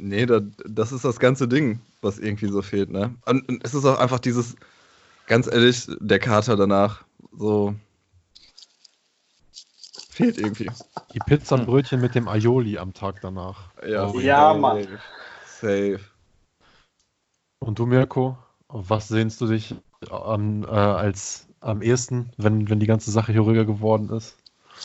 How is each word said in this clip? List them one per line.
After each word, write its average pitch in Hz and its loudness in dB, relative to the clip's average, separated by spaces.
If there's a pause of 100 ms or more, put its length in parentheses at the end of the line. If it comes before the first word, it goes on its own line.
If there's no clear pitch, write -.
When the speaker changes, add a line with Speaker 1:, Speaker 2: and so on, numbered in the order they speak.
Speaker 1:
nee, 101 0
da, 117 4 (260)
das 110 -4
ist 131 -8
das 120 -2
ganze 131 4
Ding, 123 0 (220)
was 104 -4
irgendwie 104 -4
so 98 0
fehlt, 98 -2
ne? 104 -2 (120)
Und, 131 -2
und 123 -6
es 117 -8
ist 139 0
auch 135 4
einfach 123 2
dieses, 120 -2 (720)
ganz 120 4
ehrlich, 120 4 (120)
der 101 2
Kater 107 2
danach, 101 2 (320)
so, 104 0 (2250)
fehlt - 0
irgendwie. 104 -6 (420)
Speaker 2:
Die 113 -6
Pizza 139 0
und 123 0
Brötchen 127 0
mit 120 0
dem 117 0
Aioli 110 0
am 92 -10
Tag 98 -10
danach. 92 -12 (180)
Speaker 1:
Ja, 101 -2
Speaker 2:
Oh, 113 -4
Speaker 3:
Ja, 143 6
Speaker 1:
safe. 151 0
Speaker 3:
Mann. 110 0 (720)
Speaker 1:
Safe. 101 0 (1600)
Speaker 2:
Und 107 -6
du, 117 0
Mirko, 127 0 (300)
auf 98 -14
was 107 0
sehnst 110 -2
du 120 -2
dich 110 -2 (340)
am, 107 -4
äh, - -10
als, 101 -2 (140)
am 107 -4
ehesten, 123 0
wenn, 107 2
wenn 107 2
die 107 2
ganze 110 0
Sache 113 0
hier 110 4
ruhiger 113 4
geworden 107 0
ist? 110 -10 (480)